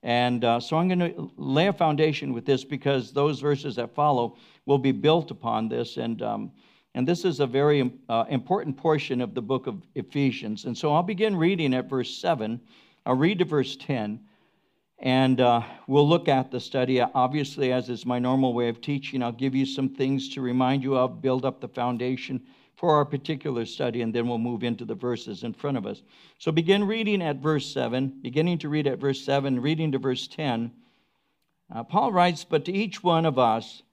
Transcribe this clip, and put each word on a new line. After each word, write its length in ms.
And, 400
uh, 160
so 180
I'm 100
gonna 260
lay 300
a 60
foundation 600
with 100
this 200
because 500
those 260
verses 360
that 180
follow 420
will 140
be 120
built 380
upon 400
this. 280
And, 260
um, 280
and 120
this 160
is 160
a 60
very, 460
uh, 180
important 500
portion 440
of 140
the 80
book 240
of 160
Ephesians. 720
And 100
so 160
I'll 120
begin 320
reading 400
at 120
verse 300
seven. 440
I'll 80
read 240
to 80
verse 300
ten, 460
and, 420
uh, 220
we'll 240
look 180
at 220
the 100
study. 400
Obviously, 720
as 160
is 160
my 140
normal 380
way 140
of 120
teaching, 400
I'll 100
give 220
you 140
some 220
things 400
to 120
remind 400
you 160
of, 240
build 240
up 160
the 60
foundation 760
for 220
our 100
particular 580
study, 380
and 100
then 160
we'll 120
move 240
into 220
the 100
verses 480
in 100
front 240
of 80
us. 160
So 120
begin 360
reading 340
at 140
verse 360
seven, 360
beginning 360
to 100
read 180
at 100
verse 240
seven, 400
reading 300
to 80
verse 280
ten. 440
Uh, 120
Paul 280
writes, 320
"But 220
to 80
each 300
one 240
of 100
us 560